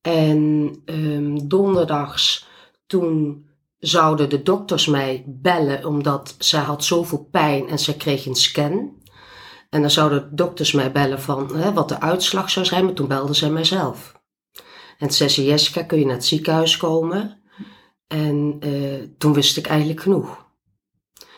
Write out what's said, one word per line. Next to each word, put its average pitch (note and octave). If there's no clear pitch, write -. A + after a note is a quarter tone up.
En, D3+
ehm, D3
donderdags, F3
toen D#3+
zouden D#3
de C#3
dokters F#3+
mij C3+
bellen, C#3
omdat D3
zij -
had D3
zoveel E3+
pijn D3
en D3
ze D3
kreeg C#3
een C3
scan. E3
En D3+
dan D3
zouden C#3+
de D3
dokters E3+
mij C3+
bellen C3+
van, C#3
hè, G3
wat D#3
de -
uitslag F#3
zou F#3
zijn, F#3
maar F#3
toen C#3
belde C#3
zij D3+
mijzelf. D#3+
En D3
toen C#3
zei C#3+
ze, C#3
"Jessica, D3+
kun E3
je C#3
naar B2+
het B2
ziekenhuis D#3+
komen?" E3+
En, D3
eh, C#3
toen D3+
wist C#3+
ik -
eigenlijk D#3
genoeg. -